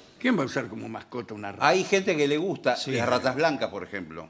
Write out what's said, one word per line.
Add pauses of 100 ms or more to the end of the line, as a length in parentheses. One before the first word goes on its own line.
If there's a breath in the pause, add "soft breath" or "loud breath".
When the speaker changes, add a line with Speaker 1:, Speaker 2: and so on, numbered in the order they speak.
(180)
Speaker 1:
¿Quién
va
a
usar
como
mascota
una
rata?
Speaker 2:
Hay
gente
que
le
gusta.
Speaker 3:
Sí.
Speaker 2:
Las
ratas
blancas,
por
ejemplo.